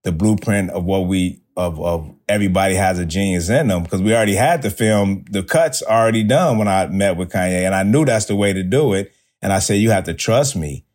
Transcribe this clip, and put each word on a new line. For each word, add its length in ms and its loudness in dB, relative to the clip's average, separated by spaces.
the 80 -4
blueprint 580 0
of 140 -6
what 220 0
we, 340 -2
of, 240 -4
of 300 -4
Everybody 460 0
Has 240 0
a 80 -4
Genius 420 -2
in 200 2
Them, 180 0
'cause 160 -4
we 120 2
already 200 2
had 280 2
the 80 -4
film, 600 0
the 120 -4
cuts 400 -2
already 400 2
done 360 2
when 100 0
I 180 2
met 300 0
with 140 -6
Kanye, 360 0
and 80 0
I 80 0
knew 220 4
that's 220 0
the 100 -2
way 160 2
to 100 -2
do 300 2
it. 180 -2
And 100 0
I 60 2
said, 220 0
"You 100 4
have 140 2
to 100 -6
trust 400 0
me. 300 -8